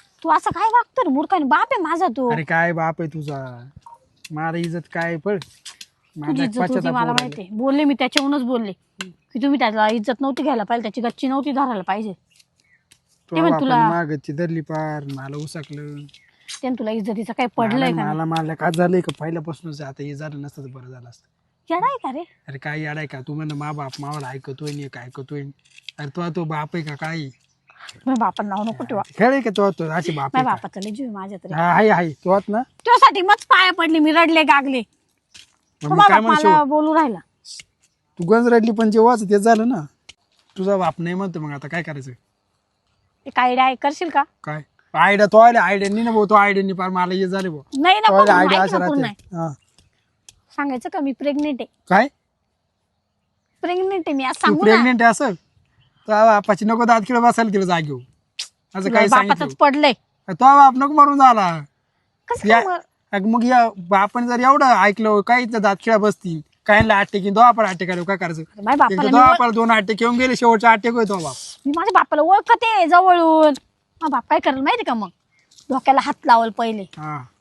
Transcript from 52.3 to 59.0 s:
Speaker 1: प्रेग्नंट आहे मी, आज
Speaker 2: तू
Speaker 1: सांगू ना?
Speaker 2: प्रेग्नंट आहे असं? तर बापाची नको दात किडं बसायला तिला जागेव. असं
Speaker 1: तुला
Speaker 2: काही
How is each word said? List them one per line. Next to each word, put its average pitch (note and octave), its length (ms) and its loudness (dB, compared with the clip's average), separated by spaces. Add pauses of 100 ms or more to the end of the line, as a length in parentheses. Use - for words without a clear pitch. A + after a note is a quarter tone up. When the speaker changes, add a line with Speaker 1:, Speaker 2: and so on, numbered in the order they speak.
Speaker 1:
प्रेग्नंट F#4 440 -4
आहे D#4+ 60 -4
मी, C4+ 120 -2
आज C4 100 -4
Speaker 2:
तू - 60 -14
Speaker 1:
सांगू E4 240 2
ना? G#4+ 80 6
Speaker 2:
प्रेग्नंट A#3+ 300 2
आहे A#3 80 6
असं? A#3+ 220 0 (760)
तर G#3+ 180 4
बापाची G#3 380 2
नको A#3 200 0
दात A3+ 240 4
किडं A#3+ 140 0
बसायला A#3 300 2
तिला G3 120 0
जागेव. D#3+ 340 -4
असं - 840 -16
Speaker 1:
तुला A3+ 100 -2
Speaker 2:
काही G#3+ 120 4